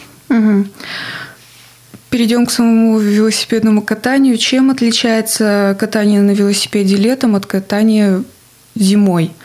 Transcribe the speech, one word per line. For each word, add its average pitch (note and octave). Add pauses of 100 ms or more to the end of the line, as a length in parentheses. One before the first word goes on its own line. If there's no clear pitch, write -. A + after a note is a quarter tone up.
(300)
Мгм. G#3+ (1400)
Перейдём A#3+
к A#3+
самому A3+
велосипедному G#3+
катанию. B3
Чем C4
отличается A3
катание G#3
на G3+
велосипеде G3+
летом A3+
от G3
катания G3+ (520)
зимой? F#3+ (140)